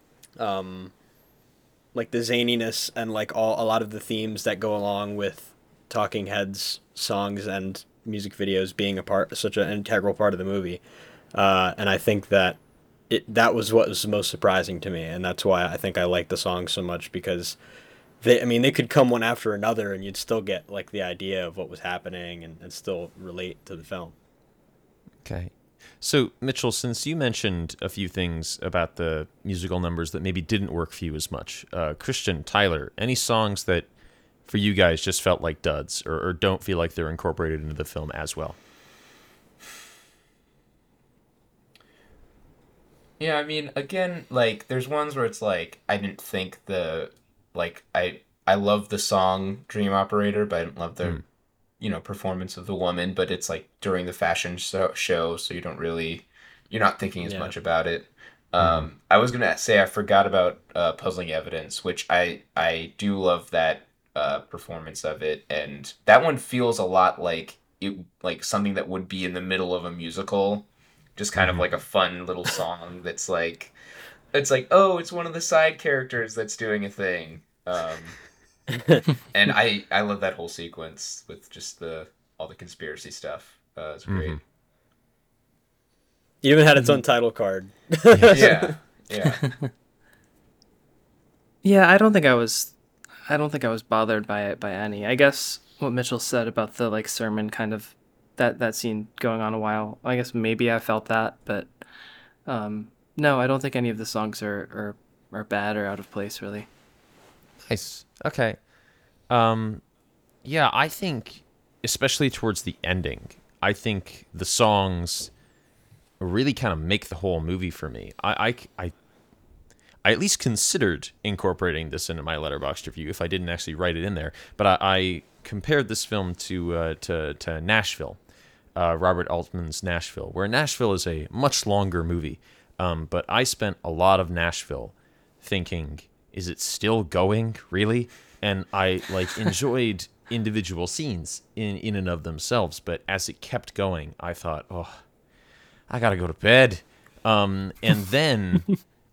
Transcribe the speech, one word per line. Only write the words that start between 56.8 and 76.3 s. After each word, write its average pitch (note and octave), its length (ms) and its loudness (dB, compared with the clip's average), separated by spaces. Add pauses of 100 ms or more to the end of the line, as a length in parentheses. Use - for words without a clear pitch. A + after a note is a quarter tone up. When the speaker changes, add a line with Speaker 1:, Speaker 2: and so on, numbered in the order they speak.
Speaker 3:
not G2 180 2
thinking F2+ 260 -6
as E2 80 -6
Speaker 1:
Yeah. F#2+ 60 -8
Speaker 3:
much D#2 180 -6
about E2 300 0
it. - 200 -4 (460)
Speaker 2:
Mm-hmm. F2+ 40 2 (300)
Speaker 3:
Um, - 140 -16 (100)
I G2 80 10
was B2 120 4
gonna A2+ 280 0
say G#2 220 4
I F#2+ 60 6
forgot G2 400 4
about, F#2 340 2 (140)
uh, E2+ 180 2
Puzzling F2 400 -6
Evidence, D#2 520 -6
which - 260 -4
I, F2 320 2 (120)
I E2 440 -2
do G2+ 200 -2
love F2 320 0
that, D#2+ 360 0 (280)
uh, C#2+ 260 -2
performance D#2+ 640 -14
of D2+ 180 -6
it, D2+ 280 -4
and C#2+ 420 -6 (140)
that A#2 160 12
one D#3 160 2
feels B2 400 0
a G2+ 60 0
lot F#2 360 4
like E2 380 -4 (220)
it, G2 180 -6 (240)
like F2 220 -6
something G2+ 300 0
that F#2 140 -4
would F#2 200 -6
be F#2+ 180 -6
in F2+ 80 -6
the F2+ 80 -6
middle F#2 320 -2
of F2 100 -4
a F2 60 -6
musical, G2 760 -2 (500)
just G#2 180 -6
kind F#2 160 4
of F2+ 40 -2
Speaker 2:
Mm-hmm. F2+ 60 -2
Speaker 3:
like F2 140 2
a F2 40 -6
fun F2+ 460 -2
little F2+ 220 -6
song F2 560 -6
that's F2 260 -8
like, E2+ 460 -4 (580)
it's C#3 180 2
like, B2+ 200 2
"Oh, F#3+ 280 8
it's E3+ 140 -8
one E3+ 140 -6
of D#3+ 80 -10
the E3 80 -6
side D#3+ 360 4
characters B2+ 560 -2